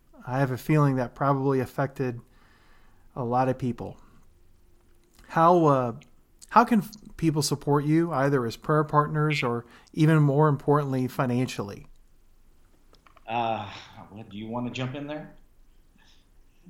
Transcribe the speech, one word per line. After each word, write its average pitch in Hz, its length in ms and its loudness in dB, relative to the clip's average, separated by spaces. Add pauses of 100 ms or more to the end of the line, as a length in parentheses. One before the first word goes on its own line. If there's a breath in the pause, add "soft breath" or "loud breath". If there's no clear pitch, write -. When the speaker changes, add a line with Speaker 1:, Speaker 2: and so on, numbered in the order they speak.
(260)
Speaker 1:
I 123 120 -4
have 139 120 0
a 127 80 -6
feeling 147 380 2
that 120 180 -4
probably 135 460 0
affected 127 600 -6 (960 soft breath)
a 139 80 -6
lot 123 240 0
of 127 100 -4
people. 117 380 -6 (1300 soft breath)
How, 170 360 4
uh, 131 280 2 (580)
how 233 140 4
can 226 160 2
f-, - 100 -8 (260)
people 151 260 0
support 143 420 0
you, 165 280 2
either 139 320 2
as 113 120 -6
prayer 156 280 0
partners 151 580 0
or 117 220 -2 (300 loud breath)
even 156 260 4
more 147 280 4
importantly, 139 600 0
financially? 123 800 -4 (1400)
Speaker 2:
Uh, 113 400 -4 (440 loud breath)
what, 95 180 -16
do 98 80 -16
you 107 100 -10
want 123 200 -6
to 117 60 -8
jump 127 220 -8
in 143 120 -12
there? 151 260 -14 (1400 soft breath)